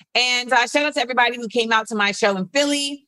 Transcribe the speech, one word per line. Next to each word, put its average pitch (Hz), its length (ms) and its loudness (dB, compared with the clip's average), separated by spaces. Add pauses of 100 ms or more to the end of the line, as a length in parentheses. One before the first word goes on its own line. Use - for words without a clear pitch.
(160)
And, 247 380 0
uh, 269 120 4
shout 294 200 0
out 294 80 -2
to 294 80 -2
everybody 240 340 0
who 240 140 -8
came 226 240 0
out 214 160 0
to 226 60 -6
my 202 180 0
show 196 240 2
in 185 100 -4
Philly. 285 600 -2